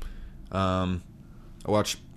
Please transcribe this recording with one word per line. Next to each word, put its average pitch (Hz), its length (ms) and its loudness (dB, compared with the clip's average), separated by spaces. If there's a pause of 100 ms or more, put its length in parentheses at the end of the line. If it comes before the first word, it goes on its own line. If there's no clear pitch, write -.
(520)
Um, 92 500 4 (640)
I - 60 0
watched 104 260 4 (200)